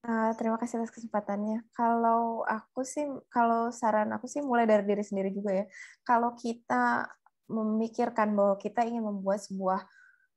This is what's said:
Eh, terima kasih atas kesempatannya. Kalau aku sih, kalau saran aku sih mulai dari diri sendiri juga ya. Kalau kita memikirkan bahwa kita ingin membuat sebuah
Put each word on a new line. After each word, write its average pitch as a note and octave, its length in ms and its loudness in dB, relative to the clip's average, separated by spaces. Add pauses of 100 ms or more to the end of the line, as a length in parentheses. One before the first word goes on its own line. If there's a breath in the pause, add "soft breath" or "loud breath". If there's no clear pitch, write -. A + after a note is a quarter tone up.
Eh, A3+ 320 2
terima A3+ 240 0
kasih A#3 240 -4
atas A3+ 80 -8
kesempatannya. G#3+ 800 -4
Kalau A#3 720 2
aku - 400 -4
sih, D4 240 -4 (240)
kalau A#3 400 4
saran G#3+ 400 0
aku G#3+ 160 -8
sih D4 160 -4
mulai A#3+ 240 2
dari G#3 160 6
diri G3+ 200 0
sendiri G3 280 -2
juga G3 320 -2
ya. - 20 -4 (380 loud breath)
Kalau A#3+ 320 2
kita A#3+ 720 -2 (400)
memikirkan A3 880 -2
bahwa G3+ 240 4
kita G#3 240 -2
ingin A#3 240 -4
membuat G3 400 -2
sebuah F#3+ 400 -2 (500 soft breath)